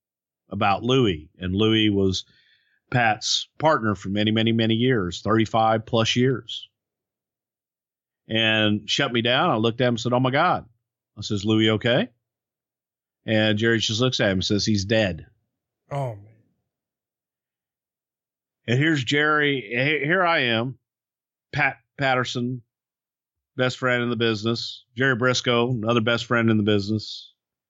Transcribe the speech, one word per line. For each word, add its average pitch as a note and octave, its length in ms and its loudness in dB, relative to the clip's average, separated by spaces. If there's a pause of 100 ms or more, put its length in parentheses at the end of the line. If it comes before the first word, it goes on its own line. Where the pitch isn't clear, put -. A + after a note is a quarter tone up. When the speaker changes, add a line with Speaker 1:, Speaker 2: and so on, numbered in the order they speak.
(500)
Speaker 1:
about G2+ 320 0
Louie." A2 560 0
And F2+ 180 -4
Louie A2 360 2
was G2 340 0 (640)
Pat's - 580 0 (120)
partner B2+ 340 2
for F#2+ 160 -10
many, G#2 220 0
many, A2+ 200 2
many A2+ 220 2
years, A2+ 480 0
thirty-five A2 640 2
plus A2+ 300 0
years. B2 520 -2 (1600)
And A2 600 0
shut C3+ 240 0
me A#2+ 80 0
down. C3+ 300 2
I A#2+ 60 0
looked A2+ 240 0
at B2+ 60 2
him A#2+ 60 2
and A2+ 60 -4
said, A#2+ 140 -4
"Oh B2 60 2
my B2+ 120 0
God." D3+ 340 0 (500)
I G#2 60 -14
says, G2+ 240 -6
"Louie A2 240 4
okay?" A#2+ 400 2 (1120)
And G#2+ 360 2
Jerry A#2 180 2
just G#2+ 240 -2
looks B2+ 180 0
at G#2+ 120 2
him F#2+ 60 0
and F#2+ 80 -2
says, G2+ 200 -2
"He's G2+ 200 0
dead." G2+ 420 0 (640)
Speaker 2:
Oh, C3+ 240 -8
man. G2+ 100 -20 (2500)
Speaker 1:
And A#2+ 140 0
here's D3+ 240 0
Jerry. D3 580 0
He-, B2+ 440 -2
here F3+ 200 0
I E3 140 2
am, A#2+ 400 -2 (760)
Pat C3+ 240 -2 (220)
Patterson, B2+ 640 -2 (920)
best B2+ 220 -2
friend B2 240 0
in A#2+ 80 -2
the A#2+ 60 -2
business. A2+ 680 -2 (100)
Jerry C3 200 0
Briscoe, A#2+ 560 0
another A#2 300 0
best A#2 240 -2
friend A#2 240 2
in A2 80 4
the G#2 60 2
business. G#2 680 -2 (360)